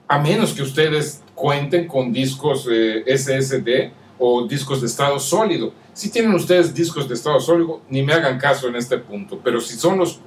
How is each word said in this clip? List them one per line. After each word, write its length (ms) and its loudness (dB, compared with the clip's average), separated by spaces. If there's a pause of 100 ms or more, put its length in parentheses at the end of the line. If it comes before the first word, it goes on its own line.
a 100 2
menos 340 2
que 100 -6
ustedes 580 0 (120)
cuenten 540 0
con 240 -2
discos, 580 -2
eh, 360 2
S 280 0
S 280 -2
D 320 0 (260)
o 280 2
discos 340 -4
de 60 -4
estado 300 0
sólido. 540 0 (220)
Si 160 -8
tienen 240 2
ustedes 400 4
discos 340 -2
de 80 -6
estado 240 2
sólido, 500 2
ni 140 -2
me 80 2
hagan 260 2
caso 300 0
en 80 -4
este 220 -2
punto, 440 -10
pero 200 0
si 160 -10
son 200 2
los, 300 0